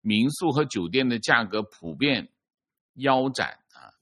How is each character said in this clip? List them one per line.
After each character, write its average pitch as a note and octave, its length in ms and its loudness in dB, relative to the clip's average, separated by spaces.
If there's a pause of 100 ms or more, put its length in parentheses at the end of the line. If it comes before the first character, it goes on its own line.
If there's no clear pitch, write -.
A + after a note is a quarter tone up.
民 G#2+ 280 2
宿 D#3 220 -2
和 D3 140 2
酒 F2 220 -4
店 B2+ 220 0
的 A#2 80 0
价 A#2 260 2
格 G#2+ 200 -4
普 E2 320 -12
遍 B2 340 -2 (640)
腰 C3 380 2
斩 G#2+ 160 -2 (260)
啊。 - 160 -20 (120)